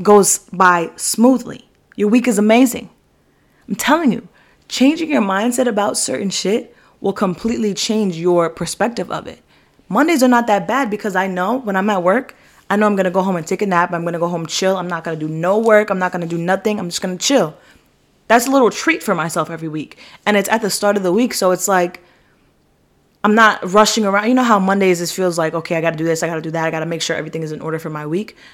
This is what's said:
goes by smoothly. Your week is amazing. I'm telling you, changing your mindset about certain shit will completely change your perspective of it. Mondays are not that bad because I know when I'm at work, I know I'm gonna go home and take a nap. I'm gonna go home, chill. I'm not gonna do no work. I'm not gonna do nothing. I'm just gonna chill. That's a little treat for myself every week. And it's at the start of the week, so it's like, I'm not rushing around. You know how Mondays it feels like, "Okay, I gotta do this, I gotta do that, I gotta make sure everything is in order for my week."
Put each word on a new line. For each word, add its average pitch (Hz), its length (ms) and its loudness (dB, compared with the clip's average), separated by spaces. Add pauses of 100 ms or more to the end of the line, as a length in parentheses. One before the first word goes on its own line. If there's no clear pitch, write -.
goes 202 380 6 (120)
by 175 440 2
smoothly. 233 760 0 (260)
Your 208 140 0
week 240 180 4
is 214 120 2
amazing. 220 500 4 (760)
I'm 196 80 -6
telling 285 360 2
you, - 160 -6 (420)
changing 302 420 0
your 262 100 2
mindset 226 460 0
about 208 300 -2
certain - 340 -4
shit 208 440 -4 (240)
will 196 140 -2
completely 214 640 -4
change 208 420 -2
your 170 320 2
perspective 190 640 -6
of - 160 -8
it. - 160 -18 (440)
Mondays 277 360 2
are 262 40 6
not 240 200 2
that 196 200 0
bad 240 220 -2
because 208 260 -6
I 190 120 0
know 185 300 -2
when 214 180 -6
I'm 196 160 0
at 190 100 0
work, 196 320 0 (380)
I 202 60 2
know 214 80 2
I'm 208 100 2
gonna 185 160 0
go 185 100 0
home 190 140 -2
and 160 100 -6
take 190 160 -4
a 208 60 0
nap. 180 260 2
I'm 170 120 -4
gonna 170 120 -4
go 170 120 -2
home, 170 160 -6
chill. 190 320 -2
I'm 175 100 -6
not 170 160 -6
gonna 165 140 -6
do 156 100 -6
no 170 320 0
work. 214 300 4
I'm 190 100 -2
not 180 140 -2
gonna 175 120 -6
do 165 120 -4
nothing. 190 420 -2
I'm 185 80 -8
just - 140 -8
gonna 185 160 -6
chill. 180 360 0 (760)
That's 233 180 4
a - 20 0
little 269 200 4
treat - 340 -2
for 202 100 -2
myself 165 360 -4
every 165 180 -10
week. 151 300 -10 (280)
And 208 120 2
it's 196 100 0
at 220 140 0
the 202 80 -2
start 202 260 0
of 196 80 -2
the 180 80 0
week, 233 220 2
so 185 180 2
it's 180 160 -2
like, 185 340 0 (1200)
I'm 208 100 2
not 208 380 2
rushing 214 320 4
around. 202 240 0
You 262 60 4
know 254 80 2
how 233 140 4
Mondays 190 440 2
it 170 80 -4
feels 180 280 -2
like, 160 160 -2
"Okay, 165 220 -4
I 160 60 0
gotta 160 160 0
do 160 80 -4
this, 165 180 0
I 165 40 -2
gotta 165 120 -6
do 160 120 -8
that, 160 120 -2
I 165 80 -2
gotta 160 140 -4
make 165 160 -6
sure - 120 -4
everything 160 300 -6
is 156 80 -8
in 151 80 -10
order 156 180 -6
for 160 120 -10
my 151 160 -8
week." 175 320 -6 (160)